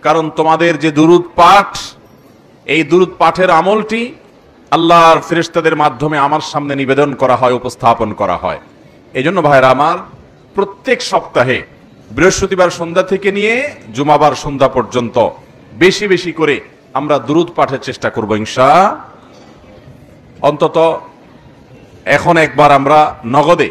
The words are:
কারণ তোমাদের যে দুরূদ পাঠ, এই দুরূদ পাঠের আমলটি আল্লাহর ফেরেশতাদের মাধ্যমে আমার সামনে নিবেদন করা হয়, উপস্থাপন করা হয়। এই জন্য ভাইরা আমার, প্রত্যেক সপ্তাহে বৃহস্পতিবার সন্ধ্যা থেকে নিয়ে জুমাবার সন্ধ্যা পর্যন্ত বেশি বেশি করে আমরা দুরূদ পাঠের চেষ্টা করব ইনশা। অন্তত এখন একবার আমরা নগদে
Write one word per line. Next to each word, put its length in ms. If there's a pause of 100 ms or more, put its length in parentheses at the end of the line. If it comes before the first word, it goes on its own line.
কারণ 280
তোমাদের 500
যে 120
দুরূদ 320 (120)
পাঠ, 420 (880)
এই 180
দুরূদ 340
পাঠের 320
আমলটি 680 (560)
আল্লাহর 500
ফেরেশতাদের 540
মাধ্যমে 420
আমার 240
সামনে 340
নিবেদন 380
করা 220
হয়, 180
উপস্থাপন 600
করা 240
হয়। 220 (540)
এই 100
জন্য 180
ভাইরা 280
আমার, 280 (580)
প্রত্যেক 460
সপ্তাহে 600 (500)
বৃহস্পতিবার 580
সন্ধ্যা 340
থেকে 280
নিয়ে 380 (240)
জুমাবার 420
সন্ধ্যা 320
পর্যন্ত 640 (440)
বেশি 340
বেশি 240
করে 280 (340)
আমরা 260
দুরূদ 360
পাঠের 240
চেষ্টা 300
করব 260
ইনশা। 640 (1400)
অন্তত 600 (1040)
এখন 320
একবার 340
আমরা 440 (100)
নগদে 460